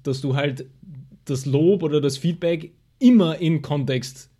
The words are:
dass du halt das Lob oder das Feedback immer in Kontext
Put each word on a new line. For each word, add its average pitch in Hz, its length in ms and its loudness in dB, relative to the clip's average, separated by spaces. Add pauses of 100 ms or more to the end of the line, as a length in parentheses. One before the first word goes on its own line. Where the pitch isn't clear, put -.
dass 131 180 -4
du 135 140 -2
halt 139 300 -4 (600)
das 135 200 -6
Lob 165 380 2
oder 147 180 0
das 139 160 -2
Feedback 170 560 -4 (260)
immer 208 400 6
in 160 220 0
Kontext 131 760 -4